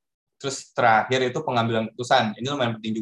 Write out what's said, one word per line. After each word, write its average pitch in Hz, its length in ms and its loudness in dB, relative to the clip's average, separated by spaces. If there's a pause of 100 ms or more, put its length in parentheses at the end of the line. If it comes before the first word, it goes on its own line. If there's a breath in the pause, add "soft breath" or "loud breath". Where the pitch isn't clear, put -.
(380)
Terus - 320 -8
terakhir 123 560 4
itu 120 160 -4
pengambilan 117 480 -2
keputusan. 120 480 0
Ini 117 100 -6
lumayan 123 300 -2
penting 110 240 -6